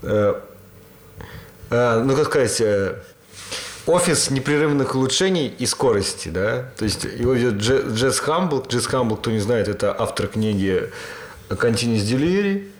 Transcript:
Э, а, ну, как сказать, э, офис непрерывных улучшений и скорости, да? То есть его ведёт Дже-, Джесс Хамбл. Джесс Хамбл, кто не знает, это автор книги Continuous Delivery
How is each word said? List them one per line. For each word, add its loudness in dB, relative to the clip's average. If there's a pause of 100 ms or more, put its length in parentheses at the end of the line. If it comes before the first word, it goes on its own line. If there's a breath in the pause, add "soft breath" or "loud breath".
Э, 2 (1400 loud breath)
а, 2
ну, 2
как 4
сказать, 2
э, 2 (880 loud breath)
офис 2
непрерывных 2
улучшений 2
и -2
скорости, 0
да? -2
То -4
есть -2
его 0
ведёт 2
Дже-, 0
Джесс 2
Хамбл. 0
Джесс -2
Хамбл, 0
кто -4
не 0
знает, 0
это 0
автор -2
книги 0 (580 loud breath)
Continuous 0
Delivery 0 (120)